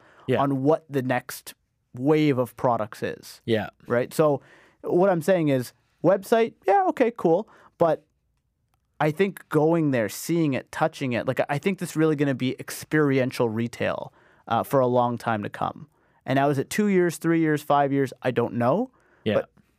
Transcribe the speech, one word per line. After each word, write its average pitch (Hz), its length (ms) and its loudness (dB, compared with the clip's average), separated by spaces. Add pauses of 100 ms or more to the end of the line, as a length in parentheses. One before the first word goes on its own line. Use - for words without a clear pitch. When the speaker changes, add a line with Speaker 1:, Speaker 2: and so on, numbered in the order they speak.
(280)
Speaker 1:
Yeah. 127 140 0
Speaker 2:
on 139 200 0
what 147 280 2
the 139 120 -2
next - 540 -6 (400)
wave 147 420 2
of 123 180 -4
products 117 460 -2
is. - 440 -10
Speaker 1:
Yeah. 107 240 0 (180)
Speaker 2:
Right? 120 260 -2
So 151 280 2 (420)
what 180 260 2
I'm 170 140 0
saying 170 260 2
is, 127 240 -2 (300)
website, 214 500 2 (140)
yeah, 381 200 4
okay, 240 280 2
cool. 180 320 0 (300)
But 160 260 0 (960)
I 151 120 2
think 190 380 -4
going 156 420 2
there, 113 180 0
seeing 160 460 -2
it, - 160 -8
touching 143 420 -2
it, 110 140 -2
like, 127 200 -2
I 143 120 -4
think 196 180 -2
this - 180 -10
really 156 200 2
gonna 143 180 0
be 127 260 -4
experiential 135 880 0
retail, 110 640 -4 (360)
uh, 113 160 0
for 139 160 2
a 127 80 4
long 120 320 2
time 110 240 -4
to 113 60 -8
come. - 380 -8 (380)
And 131 120 -2
now, 139 120 2
is 139 100 0
it 135 100 -6
two 208 180 0
years, 180 300 2
three 165 220 0
years, 151 240 0
five 143 280 2
years? 139 300 0
I 123 100 -2
don't 117 220 -2
know. 135 380 0 (320)
Speaker 1:
Yeah. 107 120 0
Speaker 2:
But, - 140 -2 (300)